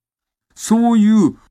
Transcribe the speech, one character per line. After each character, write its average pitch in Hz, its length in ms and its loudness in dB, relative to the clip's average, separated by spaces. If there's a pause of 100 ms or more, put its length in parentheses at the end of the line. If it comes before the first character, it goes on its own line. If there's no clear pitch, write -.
(560)
そ 233 380 -2
う 226 40 0
い 208 100 2
う 214 280 0 (160)